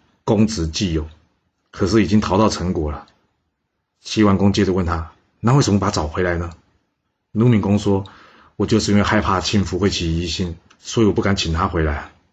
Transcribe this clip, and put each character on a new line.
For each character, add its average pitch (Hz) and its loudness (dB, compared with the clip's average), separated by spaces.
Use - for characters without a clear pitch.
公 110 2
子 85 -4
季 82 -4
友， 76 -4
可 - -4
是 107 4
已 87 -2
经 104 2
逃 90 0
到 107 4
陈 90 -2
国 80 -4
了。” - -12
齐 - 0
桓 101 4
公 98 2
接 101 2
着 95 0
问 92 0
他 82 -4
，“那 117 2
为 143 4
什 101 2
么 101 4
把 98 -2
他 101 -2
找 80 -2
回 90 -4
来 87 -2
呢？” 85 -8
鲁 110 2
闵 110 4
公 98 2
说 98 0
，“我 101 -2
就 110 2
是 104 -2
因 104 4
为 101 4
害 98 0
怕 95 0
庆 98 0
父 87 -6
会 95 2
起 82 -2
疑 87 -4
心， 85 -6
所 - -2
以 - 4
我 98 4
不 82 -2
敢 98 0
请 82 -4
他 87 -2
回 85 -2
来。” 76 -4